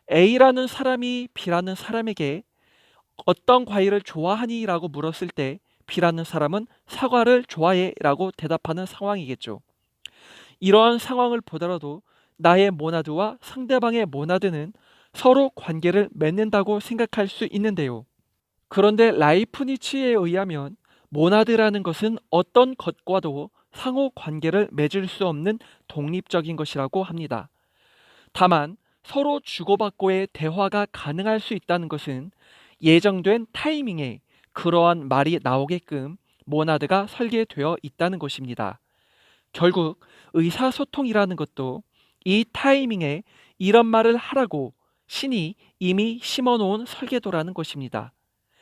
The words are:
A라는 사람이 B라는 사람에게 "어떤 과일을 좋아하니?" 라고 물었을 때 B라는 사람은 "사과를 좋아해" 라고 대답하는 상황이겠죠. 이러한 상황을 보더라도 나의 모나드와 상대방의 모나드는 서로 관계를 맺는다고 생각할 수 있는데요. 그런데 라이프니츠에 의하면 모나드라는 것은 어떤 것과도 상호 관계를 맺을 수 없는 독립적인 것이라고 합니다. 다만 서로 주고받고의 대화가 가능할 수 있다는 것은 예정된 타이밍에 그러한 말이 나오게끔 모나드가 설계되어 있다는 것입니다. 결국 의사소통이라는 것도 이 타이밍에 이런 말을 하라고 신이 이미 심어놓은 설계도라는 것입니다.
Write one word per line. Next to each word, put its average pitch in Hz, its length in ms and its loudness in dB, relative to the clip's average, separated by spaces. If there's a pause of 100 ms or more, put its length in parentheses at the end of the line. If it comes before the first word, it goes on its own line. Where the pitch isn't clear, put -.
(120)
A라는 254 560 6
사람이 247 680 -4
B라는 175 400 -2
사람에게 208 720 -6 (800)
"어떤 247 400 4
과일을 202 380 2
좋아하니?" 226 640 -4
라고 175 220 -2
물었을 156 400 -6
때 139 300 -6 (280)
B라는 165 380 -2
사람은 165 420 -4 (200)
"사과를 247 580 2
좋아해" 180 560 0
라고 151 300 0
대답하는 165 560 -6
상황이겠죠. 143 760 -8 (1000)
이러한 220 380 6
상황을 240 420 -2
보더라도 160 640 -8 (340)
나의 185 340 6
모나드와 165 680 -4
상대방의 233 680 0
모나드는 160 640 -4 (400)
서로 262 420 4
관계를 175 580 0
맺는다고 202 680 0
생각할 220 480 -2
수 - 220 -6
있는데요. 175 540 -2 (640)
그런데 214 420 6
라이프니츠에 240 1040 0
의하면 175 640 -2 (320)
모나드라는 208 760 4
것은 202 360 -2 (120)
어떤 247 460 4
것과도 170 760 -6 (220)
상호 262 380 -2
관계를 160 640 -2
맺을 151 340 -2
수 190 200 -4
없는 175 320 -2 (300)
독립적인 160 680 -4
것이라고 151 460 -4
합니다. 156 460 -8 (840)
다만 175 440 2 (280)
서로 285 360 -2
주고받고의 190 920 -2
대화가 196 580 -2
가능할 196 500 -4
수 - 140 -8
있다는 175 340 -4
것은 143 440 -8 (500)
예정된 190 680 4
타이밍에 220 680 -4 (320)
그러한 170 560 2
말이 143 340 2
나오게끔 143 760 -4 (280)
모나드가 156 640 0
설계되어 220 760 -4
있다는 170 360 -4
것입니다. 123 640 -8 (720)
결국 175 480 0 (320)
의사소통이라는 214 1040 0
것도 143 460 -8 (420)
이 208 280 2
타이밍에 220 720 0 (360)
이런 220 280 6
말을 226 300 4
하라고 233 580 -4 (320)
신이 214 480 -4 (240)
이미 208 440 0
심어놓은 233 640 0
설계도라는 185 680 -6
것입니다. 127 580 -8 (500)